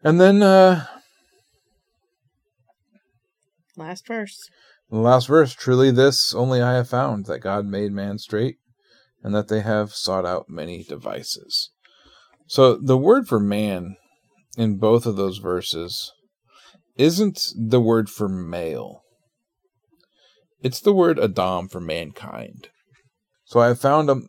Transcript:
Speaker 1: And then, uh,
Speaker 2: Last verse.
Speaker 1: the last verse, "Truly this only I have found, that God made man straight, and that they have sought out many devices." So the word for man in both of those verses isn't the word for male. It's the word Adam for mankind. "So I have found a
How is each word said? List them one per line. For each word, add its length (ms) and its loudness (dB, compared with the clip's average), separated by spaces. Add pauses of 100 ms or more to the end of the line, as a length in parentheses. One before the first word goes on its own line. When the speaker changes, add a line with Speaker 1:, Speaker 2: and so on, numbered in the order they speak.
Speaker 1:
And 180 4
then, 220 6
uh, 440 6 (3000)
Speaker 2:
Last 300 -16
verse. 320 -10 (520)
Speaker 1:
the 80 -4
last 280 4
verse, 280 4
"Truly 360 2
this 440 2
only 260 -2
I 140 0
have 140 -2
found, 380 -4
that 140 -6
God 260 -4
made 260 -6
man 260 -8
straight, 380 -6 (680)
and 120 -6
that 140 -2
they 120 -2
have 340 -4
sought 320 -4
out 240 -6
many 340 -12
devices." 840 -10 (760)
So 300 4
the 220 2
word 300 2
for 120 0
man 560 -4 (600)
in 220 -2
both 280 2
of 100 -4
those 220 -4
verses 760 -8 (840)
isn't 600 -2
the 240 0
word 300 0
for 180 -6
male. 720 -10 (1600)
It's 180 -6
the 120 2
word 260 2
Adam 500 -2
for 120 -12
mankind. 880 -12 (760)
"So 160 2
I 80 6
have 120 0
found 300 2
a 180 0